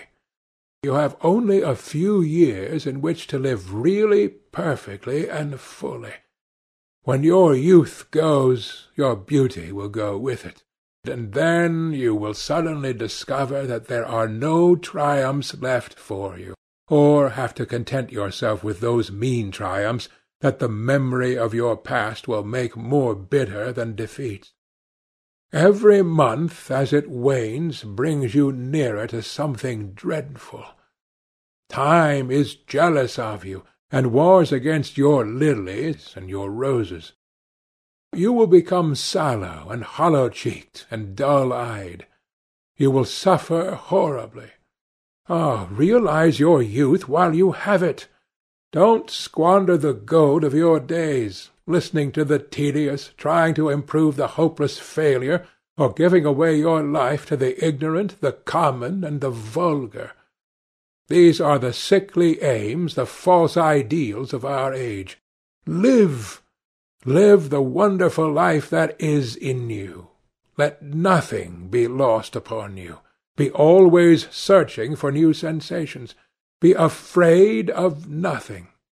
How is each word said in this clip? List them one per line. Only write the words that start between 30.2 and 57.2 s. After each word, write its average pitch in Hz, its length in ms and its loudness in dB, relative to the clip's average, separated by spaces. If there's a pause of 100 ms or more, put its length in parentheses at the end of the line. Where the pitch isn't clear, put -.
Time 143 640 2
is 139 240 0
jealous 143 640 -2
of 107 240 -8
you, 95 200 -14 (280)
and 131 220 0
wars 170 380 6
against 143 460 -2
your 139 280 4
lilies 120 920 -4
and 92 140 -16
your 98 220 -8
roses. 110 640 -4 (1000)
You 196 180 0
will 226 160 4
become 170 480 4
sallow 104 760 -4
and 113 140 -10
hollow-cheeked 131 1040 -2
and 104 260 -10
dull-eyed. 120 920 -2 (720)
You 135 140 2
will 131 140 2
suffer 165 640 -2
horribly. 127 800 -4 (760)
Ah, 143 420 -2
realize 160 680 2
your 151 220 4
youth 131 480 0
while 165 260 2
you 180 160 4
have 190 320 -2
it. 156 240 -4 (640)
Don't 151 380 2
squander 180 680 2
the 147 160 0
gold 147 500 2
of 139 100 0
your 160 260 4
days, 135 720 -4 (160)
listening 151 460 -2
to 156 120 -2
the 143 140 0
tedious, 143 800 -4
trying 160 380 0
to 151 140 0
improve 147 460 0
the 135 120 -2
hopeless 156 500 -2
failure, 151 680 -2 (280)
or 143 160 0
giving 175 320 4
away 151 340 2
your 160 260 2
life 143 440 -2